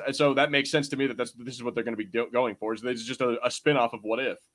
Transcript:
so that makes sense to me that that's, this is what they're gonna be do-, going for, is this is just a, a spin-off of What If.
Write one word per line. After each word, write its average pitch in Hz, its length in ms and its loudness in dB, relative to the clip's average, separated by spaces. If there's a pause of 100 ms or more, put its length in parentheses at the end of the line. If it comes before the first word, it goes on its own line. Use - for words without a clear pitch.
(120)
so 139 220 4
that 143 180 4
makes 139 180 2
sense 147 200 2
to 143 60 -6
me 135 120 2
that 117 80 -6
that's, 123 160 -4
this 120 220 -12
is 123 100 -12
what 120 100 -4
they're 117 100 -2
gonna 113 120 -4
be 107 80 -4
do-, 117 280 -2
going 120 220 2
for, 110 200 -4
is 107 60 -10
this 123 200 -4
is 113 60 -10
just 127 140 -6
a, 120 240 0
a 123 60 0
spin-off 127 420 2
of 113 120 -10
What 110 160 -2
If. 127 180 -4 (160)